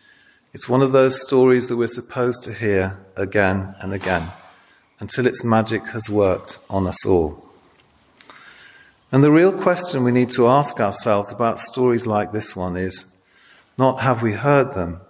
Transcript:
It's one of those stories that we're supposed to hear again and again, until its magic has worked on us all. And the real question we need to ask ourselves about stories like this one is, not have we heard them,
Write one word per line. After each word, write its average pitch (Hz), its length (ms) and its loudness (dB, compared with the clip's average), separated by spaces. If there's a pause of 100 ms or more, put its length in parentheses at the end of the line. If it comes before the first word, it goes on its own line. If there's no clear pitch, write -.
(540)
It's - 160 -8
one 127 140 4
of 131 100 0
those 131 280 4
stories 127 460 4
that 123 80 -4
we're 117 120 -2
supposed 123 560 -4
to 104 100 -12
hear 98 520 -2 (120)
again 95 640 -2
and 95 100 -8
again, 92 400 -4 (680)
until 123 280 -2
its - 160 0
magic 110 440 0
has 110 220 -6
worked 101 500 0 (100)
on 95 180 0
us 87 180 0
all. 87 420 0 (1600)
And 135 120 4
the 147 80 6
real 175 200 6
question 180 520 -2
we 123 80 2
need 123 220 2
to 120 140 4
ask 143 320 2
ourselves 101 520 -2
about 113 280 -4
stories 120 460 0
like 104 260 -2
this 104 240 -8
one 90 220 -6
is, 92 340 -6 (640)
not 127 260 0
have 117 200 0
we 113 120 0
heard 139 420 0
them, 85 340 -6